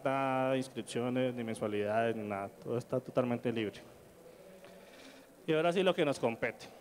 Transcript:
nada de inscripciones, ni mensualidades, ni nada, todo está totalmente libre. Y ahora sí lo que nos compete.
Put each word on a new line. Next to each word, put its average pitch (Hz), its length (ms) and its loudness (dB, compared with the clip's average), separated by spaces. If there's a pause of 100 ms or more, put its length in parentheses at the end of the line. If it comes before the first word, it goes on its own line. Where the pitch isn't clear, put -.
nada 135 460 2
de 135 60 2
inscripciones, 127 760 -2
ni 120 100 -6
mensualidades, 113 720 0
ni 110 80 -6
nada, 101 260 -4 (140)
todo 120 140 -2
está 127 220 -4
totalmente 123 520 0
libre. 110 300 -2 (1600)
Y 160 80 2
ahora 160 200 4
sí 185 100 4
lo 185 100 6
que 165 120 2
nos 143 120 2
compete. 117 500 -2 (140)